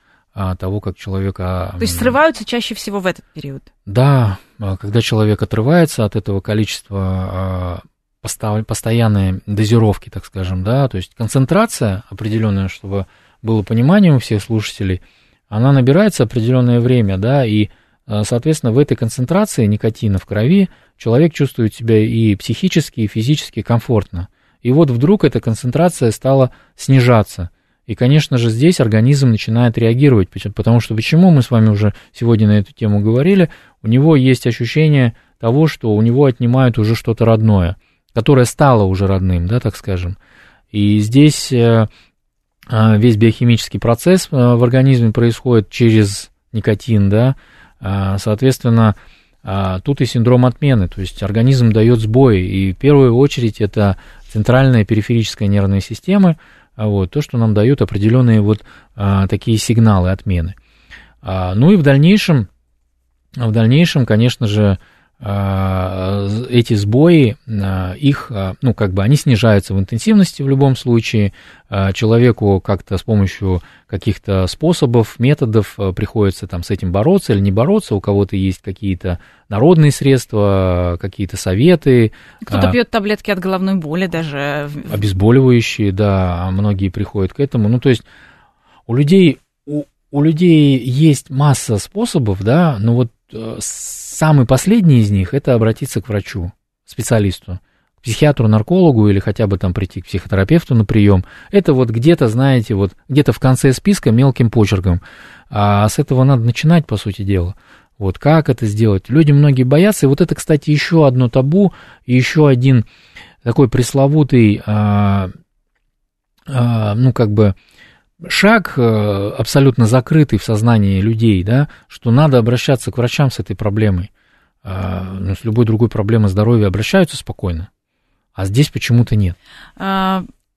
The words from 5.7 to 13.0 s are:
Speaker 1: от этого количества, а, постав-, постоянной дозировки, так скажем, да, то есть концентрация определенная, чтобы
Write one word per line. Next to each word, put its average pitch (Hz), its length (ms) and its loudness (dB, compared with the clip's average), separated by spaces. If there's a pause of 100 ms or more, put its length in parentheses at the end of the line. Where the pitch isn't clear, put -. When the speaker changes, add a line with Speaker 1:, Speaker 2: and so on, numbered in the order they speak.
Speaker 1:
от 104 120 -4
этого 98 240 -4
количества, 104 600 -6
а, 92 800 -6 (400)
постав-, 107 460 -6
постоянной 107 800 -2
дозировки, 107 640 0
так - 160 -16
скажем, 92 400 -8
да, 127 240 0
то 107 80 -10
есть - 180 -10
концентрация 123 960 -2
определенная, 104 600 -4
чтобы 98 380 -8 (360)